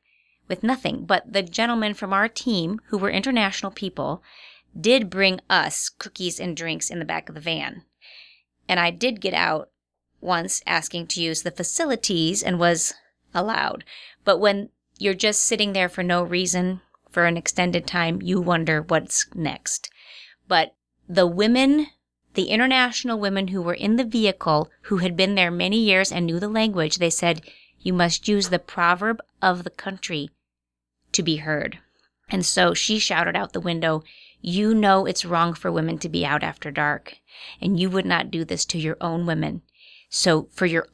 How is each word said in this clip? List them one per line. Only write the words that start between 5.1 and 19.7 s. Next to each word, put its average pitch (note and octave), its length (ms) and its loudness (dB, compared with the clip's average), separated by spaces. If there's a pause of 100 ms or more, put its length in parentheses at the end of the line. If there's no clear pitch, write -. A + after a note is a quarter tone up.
us D3+ 380 0
cookies - 500 -8
and E3+ 180 -6
drinks E3 320 -6
in F3 80 -10
the E3 80 -6
back D#3+ 240 -6
of D#3 60 -14
the D3+ 60 -16
van. D#3 420 -6 (840)
And F3+ 120 2
I E3+ 100 2
did G#3+ 320 -4
get F#3 140 -2
out E3 340 0 (500)
once F3+ 460 -2
asking E3+ 420 -4
to F3+ 140 -4
use D#3+ 220 -2
the E3+ 80 -4
facilities F#3 920 -2
and F3+ 180 0
was E3+ 360 2 (380)
allowed. - 500 -2 (400)
But F3+ 160 4
when G3+ 300 2 (280)
you're G3 160 0
just G#3 300 0
sitting G#3 300 0
there F#3 160 2
for F#3 120 -6
no F3 220 2
reason F3+ 580 -2 (300)
for F3 140 2
an E3+ 120 2
extended F3 480 0
time, E3+ 360 0
you F#3 180 0
wonder E3 420 2
what's - 540 0
next. - 540 -6 (580)